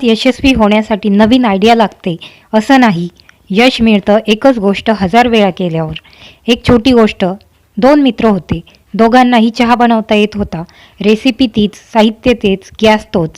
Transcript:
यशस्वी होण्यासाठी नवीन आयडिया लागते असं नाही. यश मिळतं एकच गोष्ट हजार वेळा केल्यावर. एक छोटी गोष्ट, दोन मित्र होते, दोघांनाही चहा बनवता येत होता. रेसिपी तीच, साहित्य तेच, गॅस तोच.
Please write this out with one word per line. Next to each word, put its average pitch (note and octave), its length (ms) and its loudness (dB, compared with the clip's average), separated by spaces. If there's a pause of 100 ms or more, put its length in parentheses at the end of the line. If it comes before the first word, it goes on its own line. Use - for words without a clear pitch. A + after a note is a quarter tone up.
यशस्वी B3+ 500 0
होण्यासाठी G#3+ 560 -2
नवीन A3 360 2
आयडिया G#3 300 2
लागते F#3+ 420 -4 (380)
असं A#3+ 260 2
नाही. F3 280 0 (420)
यश A#3 320 0
मिळतं G#3+ 440 2
एकच A#3 320 0
गोष्ट G3 320 -2
हजार G#3+ 380 0
वेळा G#3+ 220 0
केल्यावर. D#3+ 420 -6 (540)
एक A#3 220 -2
छोटी B3 240 2
गोष्ट, G#3+ 320 0 (520)
दोन C#4 260 2
मित्र B3+ 220 -2
होते, F3+ 360 -2 (340)
दोघांनाही A#3 560 2
चहा A#3+ 240 0
बनवता A3+ 400 0
येत G#3 200 0
होता. G3+ 280 -8 (380)
रेसिपी A3 460 0
तीच, G#3+ 280 -2
साहित्य A3 580 -2
तेच, G3 380 -4 (120)
गॅस G#3+ 320 0
तोच. E3 240 -2